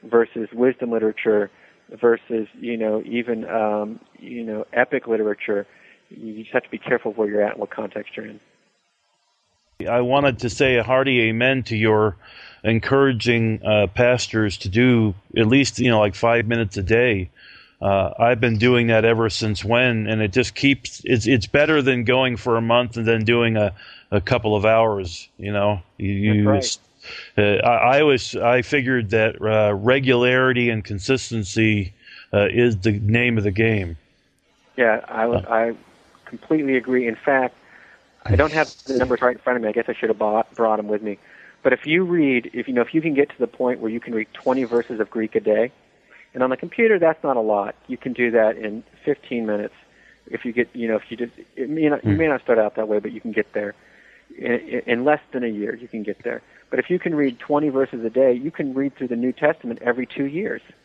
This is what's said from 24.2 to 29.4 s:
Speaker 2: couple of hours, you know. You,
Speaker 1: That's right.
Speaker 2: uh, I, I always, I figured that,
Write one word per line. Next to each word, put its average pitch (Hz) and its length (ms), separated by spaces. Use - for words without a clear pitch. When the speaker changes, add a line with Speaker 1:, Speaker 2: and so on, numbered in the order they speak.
Speaker 2:
couple 113 340
of 98 100
hours, 110 600
you 101 140
know. 104 300
You, 104 480
Speaker 1:
That's 104 340
right. 104 240
Speaker 2:
uh, - 60
I, 120 300
I 147 40
always, 135 360
I 117 240
figured 123 480
that, 110 320